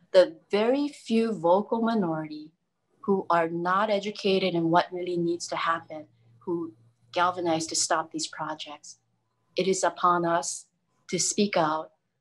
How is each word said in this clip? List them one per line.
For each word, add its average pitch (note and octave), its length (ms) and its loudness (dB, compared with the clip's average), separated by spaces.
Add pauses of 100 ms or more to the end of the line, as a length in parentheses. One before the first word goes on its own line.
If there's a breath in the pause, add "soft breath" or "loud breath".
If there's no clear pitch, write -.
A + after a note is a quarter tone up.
(120)
the F3+ 280 6 (100)
very B3+ 380 2
few A3+ 440 0
vocal G3 500 2
minority D#3+ 680 -2 (520)
who F#3+ 260 0
are E3+ 200 2
not F3+ 420 0
educated G3 640 0
in E3 160 0
what F3 200 4
really F3+ 280 -6
needs E3+ 300 -4
to E3+ 80 -6
happen, E3 520 -4 (300)
who E3+ 360 -6 (380)
galvanize F3 540 0
to - 80 -8
stop D#3+ 380 -2
these D#3 140 -6
projects. - 720 -12 (580)
It F#3 120 2
is F#3+ 160 2
upon F3 400 2
us E3+ 420 -2 (420)
to F3+ 100 -4
speak G3+ 380 0
out D#3 360 0 (280)